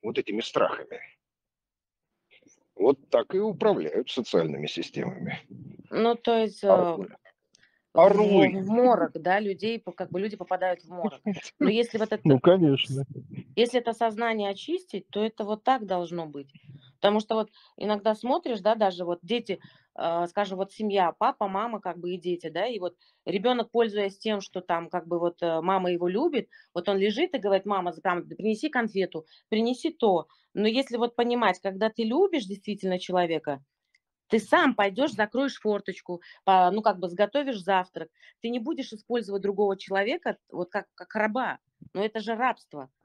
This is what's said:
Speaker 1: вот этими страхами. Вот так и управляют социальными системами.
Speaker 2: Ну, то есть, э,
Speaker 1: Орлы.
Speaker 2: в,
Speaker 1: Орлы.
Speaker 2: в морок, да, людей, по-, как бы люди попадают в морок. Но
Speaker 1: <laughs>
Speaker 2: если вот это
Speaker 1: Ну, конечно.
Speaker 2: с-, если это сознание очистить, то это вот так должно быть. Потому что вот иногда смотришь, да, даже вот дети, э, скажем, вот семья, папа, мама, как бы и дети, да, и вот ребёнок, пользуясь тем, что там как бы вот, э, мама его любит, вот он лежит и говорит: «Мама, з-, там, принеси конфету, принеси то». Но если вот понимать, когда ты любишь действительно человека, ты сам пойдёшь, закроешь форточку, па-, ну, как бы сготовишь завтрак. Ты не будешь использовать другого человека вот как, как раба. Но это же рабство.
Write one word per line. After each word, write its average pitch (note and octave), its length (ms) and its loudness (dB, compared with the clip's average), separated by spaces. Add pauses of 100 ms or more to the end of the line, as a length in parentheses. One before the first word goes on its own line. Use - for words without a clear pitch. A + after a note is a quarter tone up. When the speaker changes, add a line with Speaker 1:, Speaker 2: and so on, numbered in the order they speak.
Speaker 1:
вот A#2 160 -4
этими - 240 -4
страхами. - 580 -2 (1800)
Вот B2 220 4 (120)
так - 240 2
и F#3+ 40 2
управляют A#2+ 720 0
социальными D#2+ 560 -2
системами. D2 720 -8 (520)
Speaker 2:
Ну, A3+ 260 0
то A#3 220 0
есть, A3 260 -4
э, G3+ 40 2
Speaker 1:
Орлы. F3+ 400 4 (880)
Speaker 2:
в, E3+ 100 10
Speaker 1:
Орлы. G3+ 480 8
Speaker 2:
в F#3+ 160 -4
морок, A3 460 4
да, F3+ 260 0
людей, G#3+ 400 -4
по-, F3 120 -12
как - 180 -10
бы F3+ 100 -4
люди G#3+ 160 -4
попадают F3+ 480 -2
в D#3 60 -20
морок. F3 320 -6 (360)
Но C#4+ 120 4
Speaker 1:
<laughs> - 0 -
Speaker 2:
если A3+ 280 0
вот A3 140 -2
это G#3+ 120 -6
Speaker 1:
Ну, C3+ 160 6
конечно. C#3 680 4
Speaker 2:
с-, - 500 -14
если A#3+ 240 2
это A#3 140 -4
сознание A3 560 -2
очистить, A3 600 -8
то G#3 140 -2
это A3 200 -6
вот G#3+ 200 -6
так B3+ 220 0
должно F3 400 -4
быть. C#3+ 280 -16 (460)
Потому G#3 200 4
что A3 160 -4
вот G#3+ 140 -2 (260)
иногда G#3 380 0
смотришь, B3 460 -2
да, G#3+ 160 4
даже F#3+ 280 0
вот E3+ 180 -4
дети, G3+ 380 -4 (360)
э, E3+ 320 -2
скажем, F#3+ 300 -4
вот F#3+ 140 -6
семья, G3 400 0
папа, A3 360 -2
мама, G#3+ 320 -4
как F3 180 -8
бы F3 160 -6
и F#3 40 -8
дети, F3 320 -6
да, F3 160 -2
и A#3+ 140 -6
вот F3 160 -8 (300)
ребёнок, A3+ 460 0
пользуясь G#3 460 0
тем, G#3+ 240 -2
что - 200 -10
там E3+ 280 -4
как E3 180 -6
бы E3+ 120 -2
вот, F3 220 -2
э, E3 200 0
мама F#3 300 0
его F3 160 -2
любит, C4+ 400 -2 (260)
вот F3 140 -4
он G3 100 2
лежит G#3+ 360 0
и B3+ 40 -2
говорит: G3 280 0
«Мама, F#3 260 -2
з-, D#3+ 100 -16
там, F3 260 0
принеси G#3+ 420 -4
конфету, G3 560 -4 (240)
принеси A#3+ 420 0
то». F3+ 360 0 (260)
Но G#3 140 0
если A#3 300 -2
вот A#3 180 -2
понимать, A#3+ 440 0
когда G3 300 -2
ты A3+ 140 -4
любишь C#4+ 420 0
действительно G3 540 -4
человека, E3 640 -2 (640)
ты A3+ 120 2
сам D4 360 4
пойдёшь, G#3 360 0
закроешь A3+ 480 -2
форточку, G3 600 -6 (220)
па-, F#3 280 6
ну, G#3+ 100 -2
как G3+ 180 2
бы F3+ 80 -4
сготовишь G#3 540 -2
завтрак. F#3 480 -2 (320)
Ты A#3 80 -6
не A#3+ 100 -4
будешь C4 320 -6
использовать G#3 500 -6
другого G3 360 0
человека G3+ 600 -2 (120)
вот F3 200 -8
как, G3+ 160 -6 (100)
как - 200 -18
раба. G#3+ 420 -2 (360)
Но G3 100 -2
это A3 160 -4
же G#3+ 160 -4
рабство. A3 540 -4 (140)